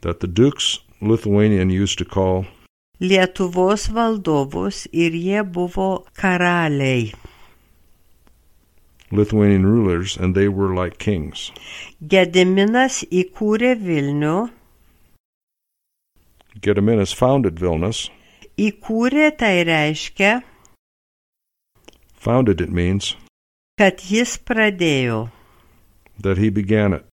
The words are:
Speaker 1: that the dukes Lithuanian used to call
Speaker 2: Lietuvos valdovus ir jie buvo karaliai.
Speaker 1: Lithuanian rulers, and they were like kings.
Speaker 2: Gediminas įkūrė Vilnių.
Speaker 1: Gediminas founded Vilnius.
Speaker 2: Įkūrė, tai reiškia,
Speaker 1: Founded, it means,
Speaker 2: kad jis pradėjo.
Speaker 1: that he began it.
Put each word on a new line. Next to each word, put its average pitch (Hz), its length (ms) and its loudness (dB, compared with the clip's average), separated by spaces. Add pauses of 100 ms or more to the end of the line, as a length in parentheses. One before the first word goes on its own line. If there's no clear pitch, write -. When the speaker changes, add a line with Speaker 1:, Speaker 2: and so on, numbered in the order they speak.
Speaker 1:
that 85 200 -6
the - 60 -6
dukes 113 520 0 (220)
Lithuanian 104 680 2
used 92 300 -2
to 90 60 -4
call 95 400 -2 (540)
Speaker 2:
Lietuvos 185 880 0
valdovus 190 1000 -2
ir 165 200 0
jie 185 320 -2
buvo 180 640 -4 (100)
karaliai. 156 1000 0 (2000)
Speaker 1:
Lithuanian 101 540 4
rulers, 95 520 2
and 90 160 0
they 98 140 2
were 95 260 -2
like 90 240 -4
kings. 80 540 -6 (500)
Speaker 2:
Gediminas 190 1080 2
įkūrė 214 680 0
Vilnių. 156 720 -2 (2000)
Speaker 1:
Gediminas 101 540 2
founded 127 460 2
Vilnius. 87 500 -2 (480)
Speaker 2:
Įkūrė, 247 800 0
tai 190 300 2
reiškia, 165 760 0 (1800)
Speaker 1:
Founded, 113 340 2
it 87 120 -4
means, 90 440 -2 (640)
Speaker 2:
kad 190 240 2
jis 214 360 -2
pradėjo. 156 920 0 (880)
Speaker 1:
that 98 220 -2
he 107 100 4
began 104 440 0
it. 73 200 -6